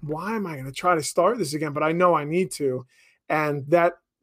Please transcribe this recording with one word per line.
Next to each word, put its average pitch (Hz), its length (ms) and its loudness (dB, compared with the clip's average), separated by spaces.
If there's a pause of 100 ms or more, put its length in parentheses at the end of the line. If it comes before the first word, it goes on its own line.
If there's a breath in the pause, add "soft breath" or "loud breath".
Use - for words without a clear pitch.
why 165 340 -6
am 208 100 -4
I 160 120 -8
gonna 135 140 -10
try 180 220 2
to 160 80 2
start 185 380 2
this 147 140 -2
again? 151 200 -2
But 151 100 -2
I 156 100 2
know 175 200 4
I 147 120 0
need 180 280 -2
to. 127 320 -2 (440 soft breath)
And 147 400 -2
that 170 240 4 (280)